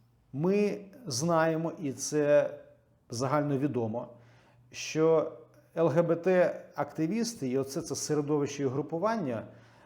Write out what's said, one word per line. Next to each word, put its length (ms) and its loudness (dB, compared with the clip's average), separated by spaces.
ми 440 0
знаємо, 760 0
і 120 -4
це 580 2
загальновідомо, 1000 -2
що 600 2
Л 100 4
Г 160 4
Б 120 2
Т 400 2
активісти 720 -4
і 100 0
оце 240 -4
це 140 -6
середовище 680 -2
і 20 -2
групування, 800 -2